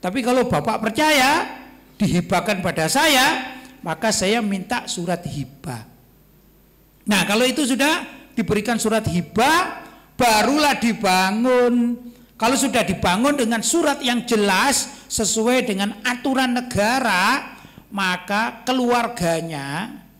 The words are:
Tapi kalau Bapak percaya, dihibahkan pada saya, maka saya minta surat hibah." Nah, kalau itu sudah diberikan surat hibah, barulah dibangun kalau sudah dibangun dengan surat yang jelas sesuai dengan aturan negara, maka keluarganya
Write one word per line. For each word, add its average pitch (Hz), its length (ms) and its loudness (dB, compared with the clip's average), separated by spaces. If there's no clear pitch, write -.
Tapi 185 160 -4
kalau 247 320 2
Bapak 214 320 -2
percaya, 294 640 2
dihibahkan 180 640 0
pada 165 320 -2
saya, 277 640 2
maka 175 240 -2
saya 208 320 0
minta 202 480 -4
surat 175 320 -4
hibah." 131 640 -10
Nah, 202 160 2
kalau 220 240 2
itu 262 160 0
sudah 277 400 0
diberikan 214 480 -2
surat 220 240 0
hibah, 269 720 0
barulah 247 640 4
dibangun 240 1200 2
kalau 254 160 2
sudah 233 240 0
dibangun 202 560 0
dengan 226 240 0
surat 302 400 0
yang 240 240 -2
jelas 208 800 0
sesuai 233 560 0
dengan 208 400 -4
aturan 254 480 -2
negara, 240 1040 0
maka 202 720 -4
keluarganya 175 1300 -2